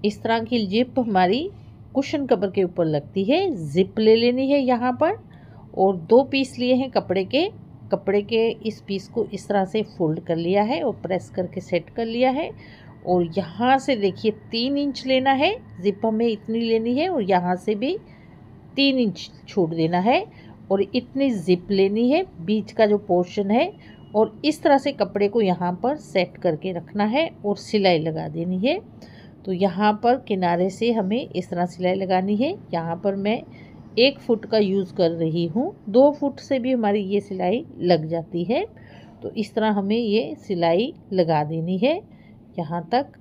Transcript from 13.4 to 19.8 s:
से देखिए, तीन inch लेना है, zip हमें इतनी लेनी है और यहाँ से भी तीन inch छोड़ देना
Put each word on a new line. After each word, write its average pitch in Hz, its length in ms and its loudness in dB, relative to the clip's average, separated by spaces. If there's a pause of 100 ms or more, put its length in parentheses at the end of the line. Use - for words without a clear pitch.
से 262 160 0
देखिए, 202 360 0
तीन 240 460 -4
inch 285 280 -4
लेना 262 280 2
है, 302 200 2 (280)
zip 196 240 0
हमें 220 220 0
इतनी 226 340 -2
लेनी 226 340 0
है 311 140 0
और 320 140 -2
यहाँ 180 340 2
से 208 180 -2
भी 269 220 -2 (800)
तीन 269 240 4
inch 208 300 -2 (180)
छोड़ 170 240 0
देना 165 300 0